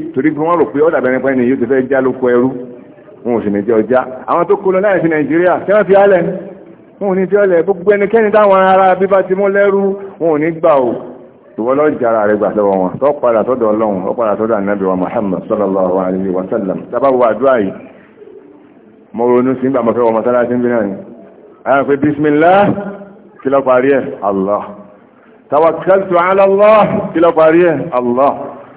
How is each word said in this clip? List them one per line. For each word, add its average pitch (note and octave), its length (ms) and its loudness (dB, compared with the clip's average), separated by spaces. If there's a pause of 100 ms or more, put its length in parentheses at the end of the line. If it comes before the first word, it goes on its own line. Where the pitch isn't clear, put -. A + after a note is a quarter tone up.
(140)
torí C#3 180 0
pé C#3+ 80 -6
wọ́n E3 200 0
rò C3+ 60 2
pé C#3 160 -4
ó D#3+ 100 4
dàbẹ̀ B2+ 200 0
nípa C3 200 -2
ẹni B2+ 180 0
yóò C3+ 100 0
ti A#2 60 -2
fẹ́ C3 240 0
já C3+ 120 0
lóko B2+ 280 -2
ẹrú. B2 200 2 (760)
Wọn A#2+ 100 -2
ò G#2 80 -2
sì G#2 60 -4
ní G2+ 120 -2
jẹ́ A2+ 180 0
ọjà. B2 220 0 (260)
Àwọn D#3+ 200 0
tó G3+ 80 2
kó G3 160 -2
lọ F#3 80 0
láì G3 220 0
sí E3 60 0
Nàìjíríà, D#3 580 0
tí F#3 60 -2
wọ́n G#3 140 2
fi F#3 100 2
álẹ̀ G3 260 4
ni. E3+ 100 -4 (680)
Wọn G3 140 -6
ò F#3 40 -2
ní F#3+ 100 0
jẹ́ G3+ 180 0
ọlẹ̀. E3+ 200 2
Gbogbo F#3 280 0
ẹnikẹ́ni G3+ 400 2
táwọn G3+ 280 4
ará F#3+ 360 4
bí F#3+ 120 0
bá F#3+ 160 2
ti F#3 120 -4
mú G3 120 0
lẹ́rú, G3 340 2 (380)
wọn E3 120 0
ò D3 80 0
ní D#3 120 -2
gbà D#3+ 240 2
o. B2+ 160 2 (680)
Ìwọ A#2 180 -4
lọ D3 80 0 (160)
jara A2+ 280 0
rẹ G#2+ 100 2
gbà G2 180 -2
lọ́wọ́ G2+ 240 2
wọn. F#2 200 -2
Tó C3+ 140 0
padà A#2 300 0
sọ́dọ̀ A#2+ 280 -2
Ọlọ́run, G#2 360 -2
ó - 60 -4
padà A2+ 240 -2
sọ́dọ̀ A2 200 -2
Ànábì G2 280 -2
wa F#2 100 0
Muhammad F#2 540 -4
sallallahu F#2+ 500 -2
alaihi F#2 300 -4
wa F#2 200 -4
sallam. F#2+ 280 -4 (140)
Tá A#2+ 80 -4
bá C#3 100 2
wo B2+ 140 2
àdúrà A#2 360 2
yìí, F#2+ 120 -2 (1400)
mo A#2+ 140 0
ronú B2 280 2
sí C3 120 -4
nígbà C3 160 0
mo A2+ 80 2
fẹ́ A#2+ 140 0
wọ A2+ 60 4
mọ́sálásí A#2+ 420 0
ń B2 100 -2
bí A#2+ 60 0
náà A#2 140 0
ni. G2 100 -6 (720)
A C3 120 2
yà C3+ 60 0
pé, C3+ 140 0
"Bismillah," D3+ 680 2 (760)
kí C3+ 60 -4
ló C#3 120 2
parí C3 300 2
ẹ̀? B2+ 120 0 (180)
Allah. G2 420 -2 (840)
"Tawakkaltu E3 680 0
ala F#3+ 260 2
Allah," G3+ 440 4 (260)
kí E3 60 -2
ló E3+ 120 4
parí D#3+ 320 4
ẹ̀? D#3+ 140 2 (140)
Allah. B2 420 0 (440)